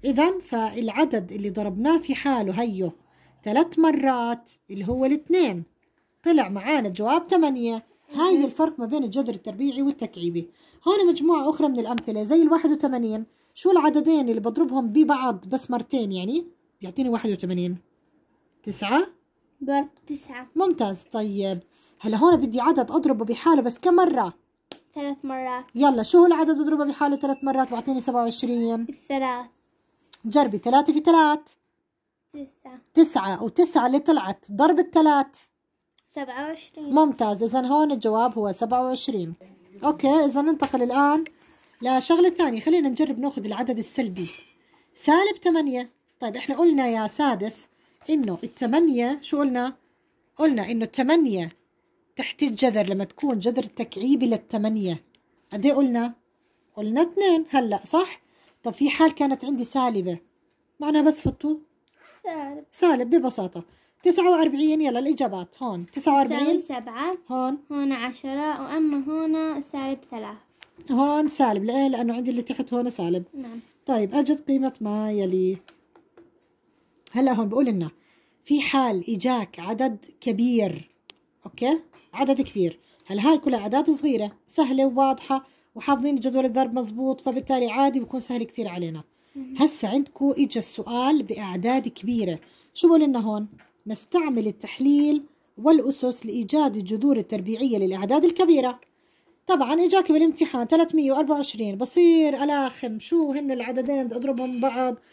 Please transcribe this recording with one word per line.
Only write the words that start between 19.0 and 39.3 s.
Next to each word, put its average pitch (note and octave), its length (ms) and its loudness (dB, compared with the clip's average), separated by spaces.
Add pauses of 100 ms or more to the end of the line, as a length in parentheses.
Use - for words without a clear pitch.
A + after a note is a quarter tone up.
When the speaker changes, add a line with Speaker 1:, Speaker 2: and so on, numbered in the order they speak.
Speaker 2:
ضرب C#4 240 -2 (180)
تسعة. B3+ 400 -14 (100)
Speaker 1:
ممتاز. B3+ 560 0
طيب، G3 480 -4 (400)
هلا A3 160 -2
هون D#4+ 200 6
بدي A#3+ 240 0
عدد C4 300 0
أضربه C4+ 340 0
بحاله B3+ 380 2
بس A#3+ 160 -4
كم F4 160 2
مرة؟ C4+ 400 2 (600)
Speaker 2:
ثلاث C#4+ 300 -6
مرات. C4 400 -8 (100)
Speaker 1:
يلا، B3+ 280 4
شو F4 160 6
هو F4 80 10
العدد D#4+ 320 4
بضربه D4 260 0
بحاله C#4+ 320 0
ثلاث C#4 280 -4
مرات C4 280 0
بعطيني B3+ 280 -4
سبعة A#3+ 220 -2
وعشرين؟ A#3 680 -2
Speaker 2:
الثلاث. C4 580 -6 (800)
Speaker 1:
جربي، A3+ 340 2
ثلاثة C#4+ 340 2
في D4+ 80 2
ثلاث. D#4 400 4 (920)
Speaker 2:
تسعة. C4+ 480 -18 (140)
Speaker 1:
تسعة، G#3+ 480 2
وتسعة B3 440 2
اللي C4 120 2
طلعت A#3+ 540 0
ضرب D4 260 4
الثلاث. D#4 680 2 (600)
Speaker 2:
سبعة C4+ 400 -10
وعشرين. D#4 480 -10
Speaker 1:
ممتاز، A#3+ 480 2
إذا B3 240 -2
هون D4 260 2
الجواب A3+ 460 0
هو G3+ 140 -2
سبعة A#3 300 -2
وعشرين. A#3 520 -4 (500)